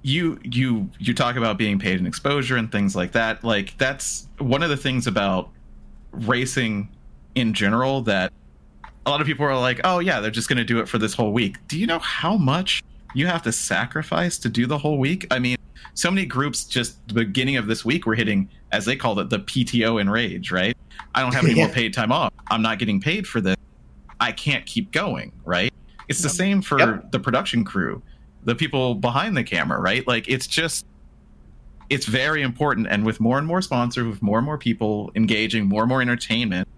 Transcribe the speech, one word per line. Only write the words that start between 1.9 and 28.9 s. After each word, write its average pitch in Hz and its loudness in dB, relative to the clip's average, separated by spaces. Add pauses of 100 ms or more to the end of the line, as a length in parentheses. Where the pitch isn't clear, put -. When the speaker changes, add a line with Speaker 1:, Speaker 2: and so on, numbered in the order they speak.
Speaker 1:
in 92 0
exposure 135 0
and 113 -2
things 101 0
like 90 -2
that. 113 0
Like, 104 -2
that's - -4 (120)
one 139 2
of 165 0
the 143 0
things 131 -2
about 98 0 (640)
racing 117 -2 (460)
in 117 2
general 123 2
that 98 0 (760)
a 127 0
lot 143 0
of 143 0
people 147 -2
are 135 2
like, 123 0
"Oh 180 4
yeah, 175 2
they're 107 -2
just 113 -4
gonna 123 2
do 117 2
it - -2
for 117 -2
this 107 0
whole 110 2
week." 107 0 (100)
Do 147 -6
you 226 0
know 165 0
how - -2
much 165 2 (300)
you 139 2
have 170 0
to 113 0
sacrifice 151 -2
to 120 -2
do 117 2
the 147 0
whole 151 0
week? 143 0
I 127 2
mean, 123 0 (380)
so 170 0
many 190 0
groups, 131 -2
just - -4
the 104 -10
beginning 127 0
of 107 -2
this 113 -2
week, - 0
were 110 2
hitting, 104 2 (240)
as 101 0
they 127 0
called 110 0
it, 95 -4
the 107 0
P 127 -2
T 117 2
O 113 2
enrage, 101 -2
right? 92 2 (400)
"I 131 2
don't 127 0
have 135 4
any 120 6
more 160 6
Speaker 2:
<laughs> - -2
Yeah. - -6
Speaker 1:
paid 113 0
time 113 0
off. 143 2 (180)
I'm 110 2
not 110 0
getting 104 0
paid 185 -2
for 113 -2
this. 92 2 (640)
I 117 2
can't - -2
keep 107 -4
going," 139 -2 (140)
right? 90 0 (340)
It's - -2
the 156 0
Speaker 2:
Yep. - 0
Speaker 1:
same 190 2
for 147 0
Speaker 2:
Yep. 202 2
Speaker 1:
the 117 0
production 120 0
crew, 90 -2 (400)
the 117 0
people 131 0